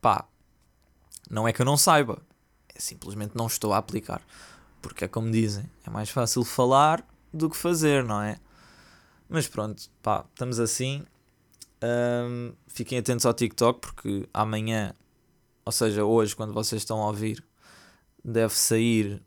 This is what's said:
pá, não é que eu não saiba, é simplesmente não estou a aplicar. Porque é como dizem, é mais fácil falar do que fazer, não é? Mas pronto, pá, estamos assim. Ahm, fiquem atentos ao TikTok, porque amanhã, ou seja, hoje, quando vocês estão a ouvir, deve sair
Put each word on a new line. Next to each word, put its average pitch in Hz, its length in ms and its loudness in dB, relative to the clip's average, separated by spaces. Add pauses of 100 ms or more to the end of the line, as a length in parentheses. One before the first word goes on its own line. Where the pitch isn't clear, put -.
pá, - 280 2 (1000)
não 107 160 -2
é 117 60 2
que - 80 -2
eu 127 60 4
não 143 100 4
saiba, 143 460 4 (520)
é - 60 -16
simplesmente 104 560 -8
não 117 100 -2
estou 107 260 -2
a 98 60 4
aplicar. - 440 -6 (580)
Porque - 240 -8
é 92 40 -6
como 113 220 -2
dizem, 110 380 0 (160)
é 110 60 -12
mais 107 180 -6
fácil 123 360 0
falar 135 600 4 (260)
do 156 180 0
que - 60 -10
fazer, 156 480 2
não 104 180 -2
é? 107 180 -6 (880)
Mas 160 180 -2
pronto, - 440 -8 (120)
pá, 107 300 0
estamos 123 260 -4
assim. 127 460 -2 (760)
Ahm, 120 720 -2 (140)
fiquem - 320 -6
atentos 120 280 0
ao 117 80 4
TikTok, 120 460 0
porque - 520 -8
amanhã, 110 640 -2 (680)
ou 117 80 -4
seja, 107 320 2
hoje, 110 300 4
quando 107 200 -8
vocês 107 280 -2
estão 110 200 -4
a 104 60 0
ouvir, 107 360 -4 (800)
deve 113 300 0
sair 113 720 2